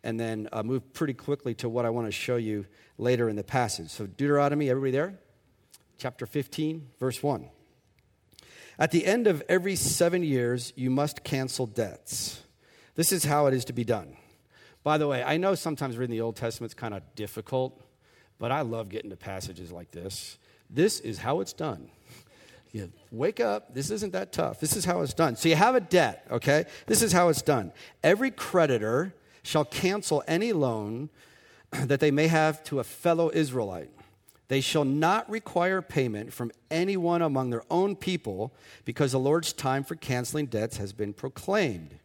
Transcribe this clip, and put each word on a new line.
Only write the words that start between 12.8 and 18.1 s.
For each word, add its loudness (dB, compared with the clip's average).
This 2
is 0
how 4
it 4
is -2
to -10
be -2
done." -2
By 2
the 0
way, -2
I 0
know 2
sometimes -4
reading -4
the -2
Old -4
Testament's -8
kinda -8
difficult, -6